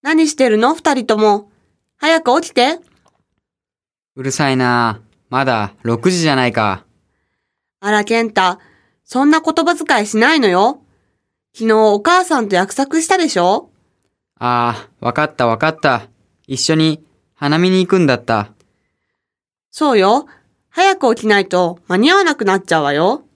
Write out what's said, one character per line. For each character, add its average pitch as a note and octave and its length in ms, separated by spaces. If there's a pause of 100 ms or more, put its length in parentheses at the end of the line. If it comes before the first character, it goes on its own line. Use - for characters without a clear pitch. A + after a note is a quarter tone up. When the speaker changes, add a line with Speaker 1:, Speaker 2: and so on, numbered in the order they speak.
Speaker 1:
何 D#4+ 280
し D4+ 60
て C4 140
る G#3+ 80
の？ B3 180
二 D#4+ 200
人 B3+ 100
と G#3+ 140
も。 G#3 320 (480)
早 D#4+ 240
く C4+ 180
起 - 80
き - 60
て。 C#4 240 (1400)
Speaker 2:
う C3+ 80
る C3 100
さ C#3 180
い C3+ 60
な。 A#2+ 460 (260)
ま C3 160
だ A2 380
六 A#2 280
時 F3+ 100
じ D#3 100
ゃ C3+ 60
な B2+ 100
い A#2+ 60
か。 G#2 340 (960)
Speaker 1:
あ G3+ 100
ら、 G#3 140
健 A3+ 240
太。 F#3 300 (460)
そ - 180
ん D4 80
な D#4 120
言 D#4+ 240
葉 F4 100
遣 C4+ 280
い - 20
し G#3+ 100
な B3 180
い D#4 60
の A3 80
よ。 G3 340 (680)
昨 A3+ 160
日 A3 80
お G#3+ 240
母 F4 240
さ D#4+ 160
ん G#3+ 80
と F#3+ 80
約 F#3 180
束 C#4 280
し D#4+ 60
た F#4+ 100
で E4 100
し - 80
ょ？ F#3 340 (680)
Speaker 2:
あ A#2+ 500
あ、 - 160
わ A#2+ 80
か D3+ 120
っ D3+ 120
た B2 100
わ A2+ 120
か D#3 100
っ D#3 100
た。 B2 300 (380)
一 C3+ 100
緒 D#3+ 200
に D#3+ 280 (300)
花 D3 240
見 F3+ 100
に F#3 160
行 F3 60
く F#3+ 80
ん E3+ 80
だ C3+ 80
っ G#2+ 100
た。 G#2 300 (1160)
Speaker 1:
そ C#4+ 260
う - 20
よ。 G3 280 (440)
早 F#4+ 260
く B3+ 180
起 - 80
き G#3+ 40
な G#3 140
い F#3+ 60
と F3+ 320 (100)
間 F3+ 100
に C4 120
合 F#4 60
わ G4 80
な D4+ 120
く G#3+ 100
な F#3+ 80
っ F#3+ 100
ち - 80
ゃ D#3+ 80
う D3 40
わ C#3+ 100
よ。 F#3 280 (140)